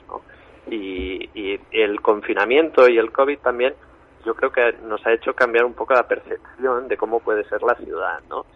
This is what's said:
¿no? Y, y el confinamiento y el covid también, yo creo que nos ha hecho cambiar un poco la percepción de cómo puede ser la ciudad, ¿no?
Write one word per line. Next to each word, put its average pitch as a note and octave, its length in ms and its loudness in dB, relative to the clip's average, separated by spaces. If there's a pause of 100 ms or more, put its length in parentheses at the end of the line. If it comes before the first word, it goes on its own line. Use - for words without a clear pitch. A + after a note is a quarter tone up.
¿no? - 140 -14 (500)
Y, F#2+ 640 -8
y G2+ 260 -8 (120)
el G#2 300 2
confinamiento A2+ 840 4
y A#2+ 100 4
el A2 140 2
covid C#3 280 0
también, B2 340 -2 (520)
yo A2+ 100 -4
creo C3+ 180 -2
que A#2+ 200 2 (100)
nos G#2+ 220 -8
ha A2+ 60 2
hecho A#2 220 0
cambiar A#2+ 320 2
un B2 80 -4
poco A2+ 200 -2
la A#2+ 140 4
percepción B2 800 -4
de G#2+ 80 -4
cómo A2 240 -2
puede G#2+ 300 -2
ser G#2 140 -4
la A#2+ 120 2
ciudad, E2+ 540 -8
¿no? - 160 -10 (100)